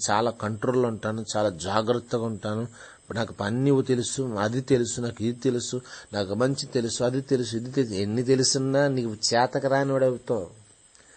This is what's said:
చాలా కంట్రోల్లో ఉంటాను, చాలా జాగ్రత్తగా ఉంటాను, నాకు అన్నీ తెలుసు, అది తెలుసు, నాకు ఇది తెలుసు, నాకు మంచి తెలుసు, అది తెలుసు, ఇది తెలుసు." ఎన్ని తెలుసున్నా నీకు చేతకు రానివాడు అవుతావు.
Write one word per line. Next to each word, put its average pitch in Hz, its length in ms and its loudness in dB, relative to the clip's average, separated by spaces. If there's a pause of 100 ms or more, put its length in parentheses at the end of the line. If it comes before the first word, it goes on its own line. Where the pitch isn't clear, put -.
(100)
చాలా 110 200 4
కంట్రోల్లో 120 580 0
ఉంటాను, 110 360 -4 (120)
చాలా 107 120 4
జాగ్రత్తగా 110 760 0
ఉంటాను, 110 460 -4 (460)
నాకు 101 300 -4
అన్నీ 131 380 4
తెలుసు, 123 400 0
అది 113 380 0
తెలుసు, 123 400 0
నాకు 117 240 -4
ఇది 120 160 -2
తెలుసు, 123 420 -2 (300)
నాకు 101 220 -2
మంచి 135 320 0
తెలుసు, 117 380 -2
అది 127 160 0
తెలుసు, 123 360 0
ఇది 123 160 -6
తెలుసు." 131 200 0
ఎన్ని 104 300 0
తెలుసున్నా 135 640 2
నీకు 120 260 -2
చేతకు 131 540 0
రానివాడు 135 360 2
అవుతావు. 120 460 -2 (680)